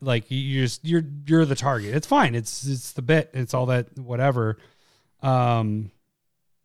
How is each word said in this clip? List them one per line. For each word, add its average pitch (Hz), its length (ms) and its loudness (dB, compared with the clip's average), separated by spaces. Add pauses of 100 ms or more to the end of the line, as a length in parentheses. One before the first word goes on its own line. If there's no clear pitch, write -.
Like, 123 280 -2
you, 127 80 -4
you're 135 280 -2
just, - 200 -6
you're, 165 180 2 (220)
you're 160 200 6
the 139 100 0
target. 120 400 -2
It's 151 100 -2
fine. 196 300 2
It's, 117 320 -6
it's 131 240 -6
the 139 100 -8
bit. 151 320 2
It's 131 220 -4
all 127 100 2
that, 123 320 -2
whatever. 123 640 0 (640)
Um, 113 640 2 (760)